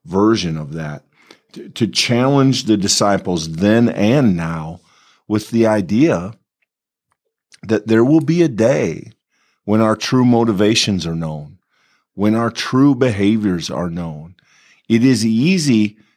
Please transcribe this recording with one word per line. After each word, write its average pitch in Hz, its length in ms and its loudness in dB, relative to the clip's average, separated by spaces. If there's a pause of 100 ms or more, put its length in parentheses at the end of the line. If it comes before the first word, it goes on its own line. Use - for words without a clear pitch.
version 92 540 0
of 76 160 -12
that. 76 300 -10 (480)
To, - 180 -18
to - 160 -4
challenge 135 800 0
the 107 120 2
disciples 92 800 -2
then 107 320 4
and 110 480 2
now 82 440 -8 (460)
with 104 240 -4
the 113 160 2
idea 107 680 0 (1300)
that 107 240 -2
there 113 180 4
will 156 160 4
be 160 220 0
a 165 60 2
day 113 640 -2 (520)
when 107 160 2
our 110 160 2
true 127 280 0
motivations 110 840 2
are 82 100 -6
known, 78 420 -10 (560)
when 107 200 0
our 117 160 -2
true 135 440 2
behaviors 104 760 0
are 85 200 -6
known. 82 440 -12 (540)
It 113 160 2
is 123 200 2
easy 117 720 0 (200)